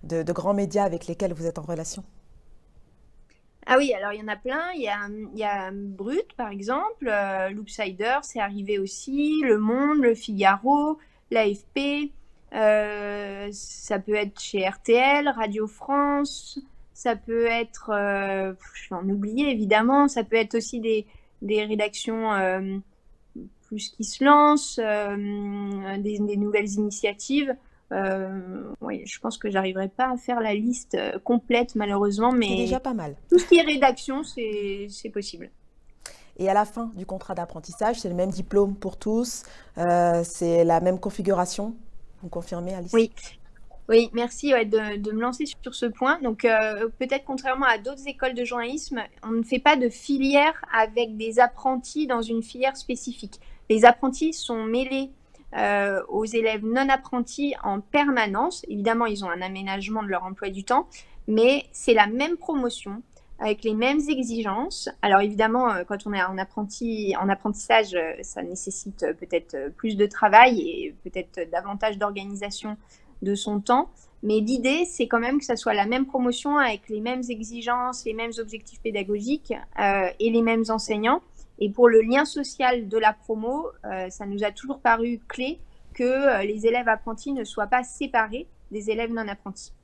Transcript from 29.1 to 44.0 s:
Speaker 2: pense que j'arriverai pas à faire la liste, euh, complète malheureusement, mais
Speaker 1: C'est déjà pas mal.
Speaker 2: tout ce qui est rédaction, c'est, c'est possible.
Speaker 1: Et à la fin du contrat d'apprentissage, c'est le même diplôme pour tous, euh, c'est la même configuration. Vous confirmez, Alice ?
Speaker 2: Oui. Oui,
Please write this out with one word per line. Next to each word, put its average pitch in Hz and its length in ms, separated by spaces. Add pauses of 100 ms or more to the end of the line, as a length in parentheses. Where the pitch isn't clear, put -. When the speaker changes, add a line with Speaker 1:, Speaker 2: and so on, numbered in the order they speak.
Speaker 2:
pense 226 180
que 214 140
j'arriverai 190 360
pas 254 240
à 254 60
faire 247 240
la 214 140
liste, 240 400
euh, - 240
complète 240 560
malheureusement, 208 560
mais 233 160
Speaker 1:
C'est - 80
déjà 247 240
pas 254 160
mal. 151 200 (140)
Speaker 2:
tout 349 80
ce 349 80
qui 349 120
est 330 40
rédaction, 277 600
c'est, 208 680
c'est 202 220
possible. 196 400 (840)
Speaker 1:
Et 190 120
à 196 60
la 208 100
fin 226 300
du 185 100
contrat 190 300
d'apprentissage, 175 640
c'est 190 100
le 175 60
même 185 160
diplôme 196 440
pour 185 220
tous, 233 460 (340)
euh, 175 460
c'est 170 400
la 165 160
même 185 200
configuration. 196 760 (460)
Vous 180 60
confirmez, 175 460
Alice ? 180 180
Speaker 2:
Oui. 226 200 (760)
Oui, 226 260